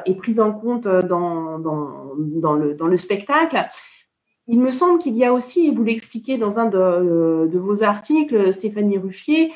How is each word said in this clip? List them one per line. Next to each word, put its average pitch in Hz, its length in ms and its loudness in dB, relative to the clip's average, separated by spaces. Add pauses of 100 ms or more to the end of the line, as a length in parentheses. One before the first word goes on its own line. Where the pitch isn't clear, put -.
est 185 80 2
prise 214 260 -4
en 214 140 4
compte, 233 320 -4
euh, 185 160 2
dans, 170 560 -2
dans, 143 580 -6
dans 156 380 -2
le, 147 220 0
dans 160 120 -2
le 180 100 2
spectacle. 277 600 -2 (920)
Il 240 120 4
me 254 100 2
semble 349 320 2
qu'il 226 160 -2
y 247 80 4
a 247 80 4
aussi, 269 340 0
et 285 40 2
vous 226 120 0
l'expliquez 226 540 -4
dans 214 220 -2
un 226 80 2
de, 202 100 0
euh, 170 720 2
de 175 100 0
vos 202 240 0
articles, 214 720 2
Stéphanie 208 460 -2
Ruffier, 302 560 0